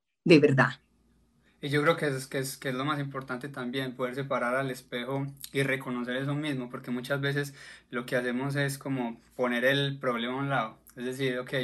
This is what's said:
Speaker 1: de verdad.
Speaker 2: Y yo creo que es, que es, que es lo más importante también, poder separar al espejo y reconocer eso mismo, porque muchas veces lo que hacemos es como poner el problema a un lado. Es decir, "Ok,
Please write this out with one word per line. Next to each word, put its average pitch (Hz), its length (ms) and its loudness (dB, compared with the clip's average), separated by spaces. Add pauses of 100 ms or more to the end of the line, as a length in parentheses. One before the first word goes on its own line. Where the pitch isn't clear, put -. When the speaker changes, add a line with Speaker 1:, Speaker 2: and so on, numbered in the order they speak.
(240)
Speaker 1:
de 165 140 12
verdad. 139 360 6 (840)
Speaker 2:
Y 147 100 -6
yo 147 120 2
creo 165 140 4
que 160 120 -2
es, 135 200 -4
que 139 120 -4
es, 135 180 -6
que 139 120 -6
es 127 60 -4
lo 135 100 -4
más 147 140 -2
importante 135 500 -8
también, 131 460 -6
poder 123 180 -4
separar 127 420 -2
al 135 140 0
espejo 127 560 -6 (280)
y 135 100 2
reconocer 127 540 -2
eso 143 180 -2
mismo, 139 340 -4
porque 131 220 -8
muchas 123 300 -2
veces 139 340 -2 (360)
lo 123 140 -4
que 131 100 -2
hacemos 123 400 0
es 139 220 0
como 123 420 -4 (160)
poner 123 300 2
el 139 340 2
problema 123 340 0
a 131 40 -4
un 139 120 -2
lado. 113 280 -2 (180)
Es 123 100 -8
decir, 127 340 -2
"Ok, 120 140 -8 (100)